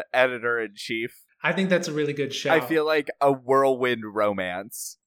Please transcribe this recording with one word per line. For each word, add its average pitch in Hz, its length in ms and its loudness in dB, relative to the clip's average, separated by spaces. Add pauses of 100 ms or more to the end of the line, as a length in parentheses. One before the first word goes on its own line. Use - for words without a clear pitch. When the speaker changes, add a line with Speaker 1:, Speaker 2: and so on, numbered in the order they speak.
(140)
Speaker 1:
editor-in-chief. 117 960 0 (320)
Speaker 2:
I 160 100 0
think 185 160 0
that's 180 200 2
a 156 40 -8
really 147 220 -2
good 139 180 -4
shout. 151 240 0
Speaker 1:
I 156 100 2
feel 156 200 0
like 156 240 0 (100)
a 143 100 6
whirlwind 127 720 2 (120)
romance 98 800 -2 (100)